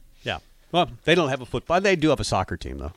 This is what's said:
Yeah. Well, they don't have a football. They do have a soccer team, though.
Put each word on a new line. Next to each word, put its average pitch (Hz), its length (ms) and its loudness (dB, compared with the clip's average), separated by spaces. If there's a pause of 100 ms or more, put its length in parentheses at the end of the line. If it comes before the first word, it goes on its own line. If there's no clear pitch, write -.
(240)
Yeah. 95 160 -6 (320)
Well, 165 180 0 (140)
they 156 100 4
don't 170 160 4
have 131 120 -4
a 123 40 -12
football. 160 340 -2
They 196 160 4
do 156 140 2
have 127 100 2
a 107 40 -4
soccer 95 340 -2
team, 65 220 -10
though. 71 180 -10